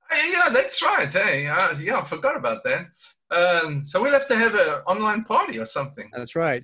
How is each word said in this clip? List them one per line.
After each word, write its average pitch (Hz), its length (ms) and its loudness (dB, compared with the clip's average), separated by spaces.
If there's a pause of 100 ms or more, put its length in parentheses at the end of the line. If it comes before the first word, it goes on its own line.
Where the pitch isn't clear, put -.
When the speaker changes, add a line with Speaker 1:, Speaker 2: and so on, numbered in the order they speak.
(140)
Speaker 1:
Yeah, 339 360 2
that's 262 340 0
right. 349 280 0
Hey, 160 360 0
uh, 170 340 0
yeah, 202 180 -2
I - 40 -6
forgot 269 340 -2
about 117 260 -4
that. 147 220 -2 (460)
Um, 165 520 2
so 185 180 -2
we'll 285 120 2
have 277 140 4
to 233 100 2
have 226 160 2
an 156 320 2
online 214 380 0
party 247 340 -2
or 110 80 -6
something. 139 480 -8
Speaker 2:
That's 123 220 -10
right. 147 280 0